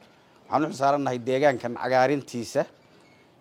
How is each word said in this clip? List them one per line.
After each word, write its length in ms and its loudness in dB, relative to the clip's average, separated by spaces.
Waxaan 160 2
u 80 0
xilsaarannahay 480 0
deegaankan 560 0
cagaarintiisa 880 0